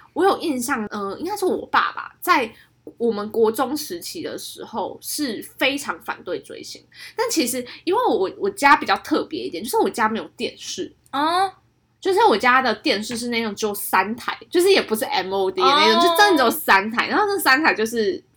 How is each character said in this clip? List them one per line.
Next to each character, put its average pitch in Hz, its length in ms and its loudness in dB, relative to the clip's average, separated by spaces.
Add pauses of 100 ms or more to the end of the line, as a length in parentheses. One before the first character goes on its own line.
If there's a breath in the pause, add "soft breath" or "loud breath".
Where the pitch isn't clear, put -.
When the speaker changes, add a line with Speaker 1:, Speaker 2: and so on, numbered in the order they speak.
(140)
Speaker 1:
我 311 100 0
有 392 140 4
印 269 240 -4
象， 233 300 -4
呃， 196 280 -6
应 311 60 -8
该 403 100 -4
是 392 100 -2
我 254 200 -2
爸 - 280 0
爸 - 280 -12
在 285 280 2 (480 loud breath)
我 233 140 0
们 208 200 -6
国 220 200 4
中 254 240 -2
时 180 240 -8
期 170 220 -12
的 135 160 -8
时 - 260 -14
候 196 380 -8
是 247 400 -6 (160)
非 277 180 0
常 185 260 -8
反 - 220 -10
对 165 160 -6
追 - 220 -16
星。 - 200 -16 (360 loud breath)
但 466 100 -2
其 277 200 0
实 247 180 -6 (180 loud breath)
因 339 100 -2
为 453 120 2
我， 190 320 0
我 196 120 -4
家 277 260 4
比 - 100 0
较 196 120 2
特 - 260 -2
别 117 200 -8
一 135 60 -8
点， 170 140 -8
就 240 60 -8
是 453 80 0
我 392 120 4
家 226 180 0
没 220 120 -2
有 156 60 -8 (120)
电 - 180 -6
视。 - 380 -10 (180)
Speaker 2:
哦。 349 400 0 (480)
Speaker 1:
就 381 140 0
是 415 100 4
我 247 140 6
家 247 240 4
的 240 140 0
电 214 280 0
视 233 140 -6
是 240 120 -6
那 233 140 0
种 208 120 -4
只 220 100 -2
有 202 80 -2
三 202 420 0
台， - 220 -8 (140)
就 349 100 4
是 381 100 6
也 311 80 6
不 214 160 -2
是 240 100 -2
M 190 280 -2
O 190 160 0
D 185 100 -4
的 262 80 4
那 302 240 6
种， 330 80 4
Speaker 2:
哦。 339 40 6
Speaker 1:
就 339 120 4
真 415 160 6
的 320 60 4
只 262 60 4
有 226 60 4
三 208 420 2
台。 226 160 -4
然 247 100 0
后 415 80 2
那 403 140 -2
三 269 220 4
台 320 120 4
就 220 140 -2
是 220 360 -2 (140)